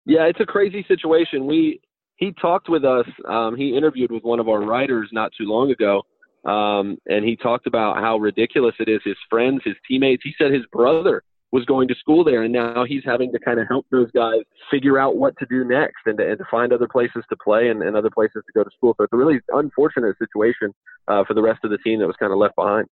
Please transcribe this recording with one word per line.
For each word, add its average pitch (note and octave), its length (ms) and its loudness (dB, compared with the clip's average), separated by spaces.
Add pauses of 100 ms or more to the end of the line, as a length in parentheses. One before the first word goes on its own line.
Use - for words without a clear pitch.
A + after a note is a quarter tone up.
Yeah, D#3+ 200 2
it's E3+ 140 0
a G#3 60 -2
crazy G3+ 420 -2
situation. D#3+ 600 0
We, D#3 340 0 (360)
he F#3+ 240 -4
talked F3 280 0
with D#3 160 0
us. B2+ 220 2 (200)
Um, A2+ 280 -2
he C3+ 200 -2
interviewed C3+ 360 0
with A2+ 120 -6
one A#2 160 0
of A2+ 100 -2
our G#2+ 120 0
writers A2+ 500 -2
not A2 260 -4
too A2 80 -6
long A#2 260 0
ago, G2+ 320 0 (420)
um, G#2 520 -2 (100)
and G#2 180 0
he A2+ 100 -2
talked A#2+ 300 -4
about A2 320 -2
how A2+ 200 0
ridiculous A2 600 0
it A2 100 -2
is. G#2+ 140 0
His G2 120 -6 (140)
friends, B2+ 340 0
his G2+ 120 -6 (120)
teammates, C3 360 0
he D3 140 -12
said C#3+ 140 2
his C3 200 0
brother D3+ 520 2 (280)
was B2 140 2
going C3 220 2
to B2 80 -4
school D#3+ 280 4
there, B2+ 200 0
and A2+ 80 -2
now A#2+ 320 -2
he's C3 220 -6
having B2+ 260 -2
to A#2 80 -4
kinda A#2 300 -2
help B2+ 220 -2
those B2 200 2
guys A#2 300 0 (300)
figure C3+ 260 2
out C3+ 180 2
what C3 220 0
to C3+ 80 -10
do C3 180 -4
next B2+ 440 -2
and G#2+ 100 -2
to, G#2 100 0
and G#2 120 -2
to F#2+ 100 -14
find A#2+ 240 0
other A#2 180 2
places A#2+ 380 -2
to - 140 -6
play A2+ 260 2
and, G#2+ 140 -2
and G2+ 120 -2
other G#2+ 140 0
places A2 360 -2
to - 80 -20
go G#2 100 2
to G2+ 120 -4
school. A#2 220 2
So G#2 60 0
it's G#2 100 -2
a A#2 40 0
really C#3 220 2 (100)
unfortunate C#3 680 -2
situation, A2 560 -2 (340)
uh, G2+ 180 2
for G#2+ 100 -4
the A2 60 2
rest A2 220 0
of A2 60 -6
the G#2 80 -2
team A2 220 -2
that F#2+ 80 0
was F2+ 100 -6
kinda G2+ 180 -2
left G2+ 200 0
behind. G2+ 380 -2